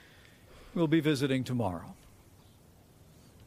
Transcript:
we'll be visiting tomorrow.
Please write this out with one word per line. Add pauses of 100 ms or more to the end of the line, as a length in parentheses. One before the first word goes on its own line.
(720)
we'll
be
visiting
tomorrow. (1500)